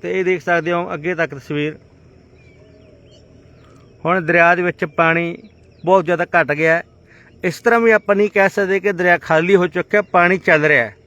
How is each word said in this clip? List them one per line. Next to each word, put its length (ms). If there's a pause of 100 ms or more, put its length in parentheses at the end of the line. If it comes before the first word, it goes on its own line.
ਤੇ 180
ਇਹ 60
ਦੇਖ 160
ਸਕਦੇ 300
ਹੋ 220
ਅੱਗੇ 220
ਤੱਕ 200
ਤਸਵੀਰ। 420 (2250)
ਹੁਣ 160
ਦਰਿਆ 340
ਦੇ 60
ਵਿੱਚ 240
ਪਾਣੀ 520 (480)
ਬਹੁਤ 200
ਜ਼ਿਆਦਾ 200
ਘਟ 260
ਗਿਆ 240
ਹੈ। 80 (600)
ਇਸ 160
ਤਰ੍ਹਾਂ 200
ਵੀ 120
ਆਪਾਂ 240
ਨਹੀਂ 140
ਕਹਿ 200
ਸਕਦੇ 300
ਕਿ 120
ਦਰਿਆ 260
ਖਾਲੀ 380
ਹੋ 120
ਚੁੱਕਿਆ, 340
ਪਾਣੀ 360
ਚੱਲ 280
ਰਿਹਾ 200
ਹੈ। 100 (120)